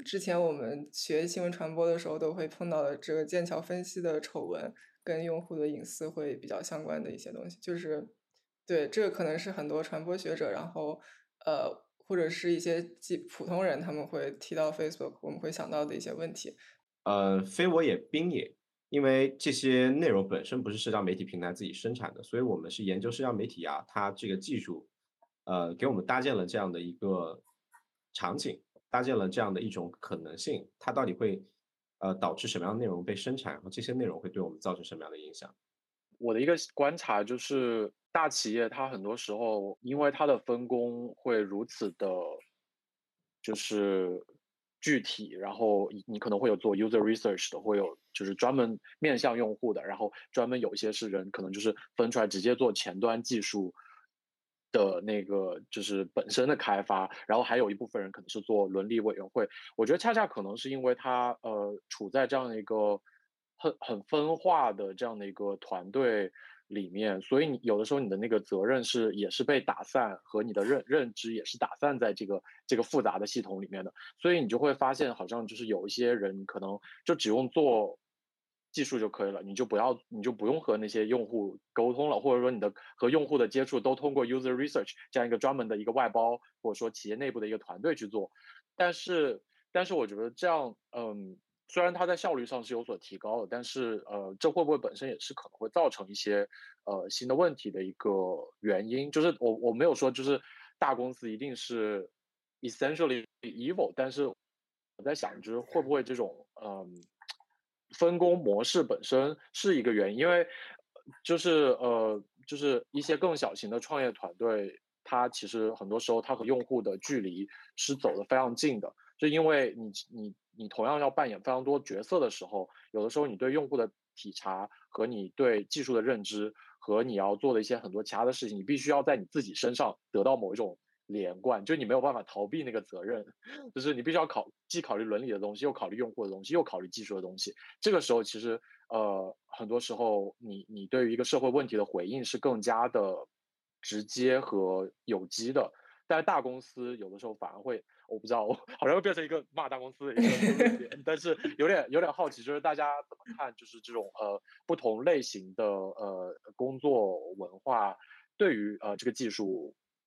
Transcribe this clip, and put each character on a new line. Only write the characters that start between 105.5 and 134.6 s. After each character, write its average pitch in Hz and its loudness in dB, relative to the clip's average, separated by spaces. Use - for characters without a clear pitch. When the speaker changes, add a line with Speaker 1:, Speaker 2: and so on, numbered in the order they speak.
Speaker 3:
是 117 -2
会 143 0
不 135 -6
会 139 4
这 127 -6
种， 113 -4
嗯， 98 -10
分 175 4
工 175 6
模 107 2
式 165 4
本 110 -2
身 139 2
是 196 2
一 123 2
个 120 2
原 101 2
因。 117 -2
因 165 4
为 175 4
就 170 4
是， 151 6
呃， 113 2
就 151 -8
是 139 2
一 143 -2
些 151 2
更 165 2
小 107 0
型 107 -8
的 117 0
创 139 -2
业 123 2
团 90 -10
队， 107 0
它 123 2
其 113 -8
实 110 0
很 98 -10
多 107 0
时 117 0
候 117 4
它 131 -2
和 113 -4
用 127 2
户 120 0
的 98 -2
距 131 -2
离 95 -4
是 - -2
走 95 2
得 101 -4
非 131 4
常 127 2
近 127 0
的， - -8
就 151 4
因 156 4
为 139 4
你， 113 -10
你， 107 -10
你 107 -10
同 113 -2
样 147 2
要 139 2
扮 139 2
演 98 -6
非 - -20
常 131 0
多 139 2
角 98 -6
色 165 2
的 120 4
时 - -10
候， 95 -4
有 107 0
的 113 0
时 147 -2
候 147 4
你 117 -4
对 127 0
用 143 0
户 135 0
的 117 2
体 - -14
察 95 -6
和 - -2
你 107 -4
对 113 4
技 147 -4
术 131 -2
的 113 4
认 113 0
知， 107 -4
和 110 2
你 123 -2
要 98 2
做 131 2
的 113 4
一 107 2
些 120 0
很 110 -8
多 104 -4
其 - -8
他 110 2
的 127 4
事 123 -6
情， 104 -6
你 98 -6
必 139 0
须 131 0
要 143 6
在 139 4
你 98 -4
自 147 -2
己 98 -10
身 123 0
上 120 0
得 101 4
到 131 6
某 101 -4
一 - -6
种 101 -4
连 92 -4
贯， 110 2
就 156 0
你 143 -2
没 107 0
有 131 4
办 135 2
法 113 -4
逃 101 -6
避 151 -4
那 127 -8
个 110 -2
责 90 -12
任， 107 -4
就 135 -6
是 143 0
你 120 -4
必 156 -2
须 165 2
要 160 4
考-， - -4